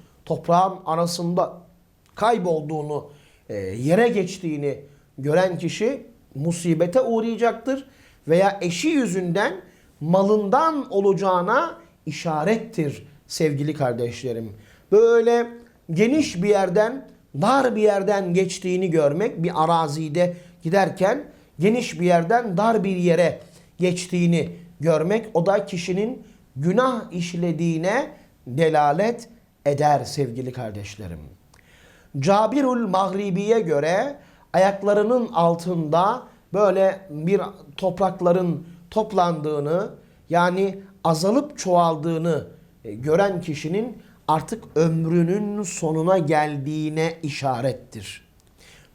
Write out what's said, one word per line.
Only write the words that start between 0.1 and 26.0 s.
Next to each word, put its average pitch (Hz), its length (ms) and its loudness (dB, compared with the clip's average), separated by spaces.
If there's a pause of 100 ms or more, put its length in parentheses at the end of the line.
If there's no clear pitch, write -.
toprağın 175 600 0
arasında 170 720 -2 (580)
kaybolduğunu, 156 920 -2 (400)
e, 110 60 -8
yere 123 520 0
geçtiğini 156 720 -4 (380)
gören 165 400 0
kişi 208 500 -4 (280)
musibete 170 640 0
uğrayacaktır 233 840 -2 (400)
veya 190 340 2
eşi 175 260 -2
yüzünden 214 760 -2 (400)
malından 214 880 2
olacağına 196 840 0 (280)
işarettir 160 1040 -4 (200)
sevgili 147 460 -2
kardeşlerim. 120 800 -4 (380)
Böyle 233 560 6 (440)
geniş 220 520 2
bir 208 60 4
yerden, 208 580 2 (340)
dar 247 340 4
bir 214 60 0
yerden 196 520 2
geçtiğini 185 560 0
görmek, 160 540 0
bir 170 200 0
arazide 160 720 0 (320)
giderken 190 580 2 (360)
geniş 180 400 2
bir 175 60 0
yerden 175 520 2
dar 214 260 2
bir 190 120 -2
yere 170 440 2 (380)
geçtiğini 175 720 0 (300)
görmek, 165 540 0
o 170 120 2
da 202 200 2
kişinin 196 580 -4 (320)